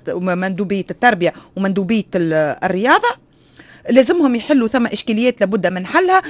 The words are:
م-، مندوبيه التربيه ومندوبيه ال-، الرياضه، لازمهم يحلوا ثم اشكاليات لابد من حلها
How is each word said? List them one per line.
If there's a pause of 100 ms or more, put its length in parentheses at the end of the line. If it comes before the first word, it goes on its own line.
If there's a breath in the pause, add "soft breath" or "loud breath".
م-،
مندوبيه
التربيه (240 soft breath)
ومندوبيه (100)
ال-،
الرياضه، (640 soft breath)
لازمهم
يحلوا
ثم
اشكاليات
لابد
من
حلها